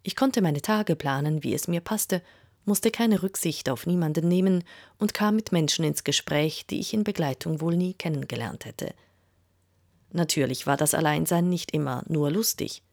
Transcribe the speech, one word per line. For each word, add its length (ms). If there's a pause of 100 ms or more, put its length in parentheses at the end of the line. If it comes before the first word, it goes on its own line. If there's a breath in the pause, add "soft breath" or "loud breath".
Ich 140
konnte 260
meine 200
Tage 340
planen, 480
wie 100
es 140
mir 140
passte, 400 (420 soft breath)
musste 280
keine 300
Rücksicht 480
auf 160
niemanden 420
nehmen 360 (340 loud breath)
und 160
kam 220
mit 160
Menschen 320
ins 200
Gespräch, 640
die 120
ich 140
in 100
Begleitung 560
wohl 160
nie 180
kennengelernt 720
hätte. 280 (1200 soft breath)
Natürlich 520
war 120
das 160
Alleinsein 560
nicht 220
immer 360
nur 240
lustig. 500 (120)